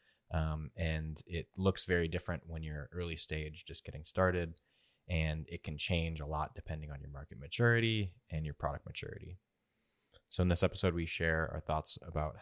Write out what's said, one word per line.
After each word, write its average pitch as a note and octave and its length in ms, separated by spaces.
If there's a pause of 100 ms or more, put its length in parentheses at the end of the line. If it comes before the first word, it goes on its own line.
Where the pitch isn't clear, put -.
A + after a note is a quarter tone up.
(320)
Um, D#2 440
and D#2+ 520
it E2 200 (100)
looks F#2+ 280
very F2 220
different E2+ 400
when D#2+ 160
you're D2+ 280
early E2+ 240
stage, D#2 500
just - 200
getting D#2+ 200
started. F2+ 540 (480)
And D#2+ 420
it E2+ 140
can D2+ 140
change E2 420
a D2 60
lot D2+ 300
depending D2+ 360
on C#2 80
your C#2+ 120
market C#2 280
maturity A2+ 720 (200)
and D#2+ 120
your C#2+ 100
product - 320
maturity. - 520 (920)
So - 120
in F2+ 80
this F2 140
episode, F#2 300
we E2+ 120
share D#2+ 480
our D#2 60
thoughts - 380 (100)
about D2+ 340